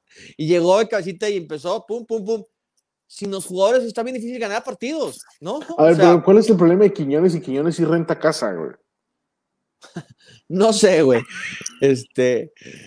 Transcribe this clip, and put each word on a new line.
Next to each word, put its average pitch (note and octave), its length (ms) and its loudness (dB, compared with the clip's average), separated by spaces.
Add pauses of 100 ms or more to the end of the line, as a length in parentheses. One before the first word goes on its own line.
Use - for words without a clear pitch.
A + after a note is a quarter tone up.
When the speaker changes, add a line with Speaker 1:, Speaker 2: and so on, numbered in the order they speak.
(380)
Speaker 1:
Y D#3 100 -6
llegó F3 320 4
el A3+ 80 0
Cabecita G3 420 -6
y G3+ 80 -4
empezó, F3 480 -8
pum, A3+ 200 -10
pum, A3+ 180 -8
pum. G#3+ 200 -6 (640)
Sin G3+ 220 -12
los F#3+ 160 -8
jugadores G3+ 380 0
está A3+ 200 -8
bien B3+ 120 -8
difícil A#3+ 240 -10
ganar A3 240 -6
partidos, B3+ 580 -8 (200)
¿no? G#3 180 -8 (180)
Speaker 2:
A D3+ 60 4
ver, E3+ 100 6
Speaker 1:
O - 40 4
sea, E3 140 6
Speaker 2:
pero E3+ 120 4
¿cuál G3+ 140 6
es A3 120 4
el G#3+ 60 6
problema F3 300 4
de G3 80 2
Quiñones? D#3+ 420 0
Y E3 60 -6
Quiñones C#3+ 340 -4
sí E3+ 80 -2
renta D#3+ 340 -2
casa, C3 360 -2
güey. D#2+ 180 -8 (1080)
Speaker 1:
<laughs> - 680 -20
No G3+ 260 0
sé, F#3 280 4
güey. B2+ 200 4 (580)
Este, B2+ 720 0 (360)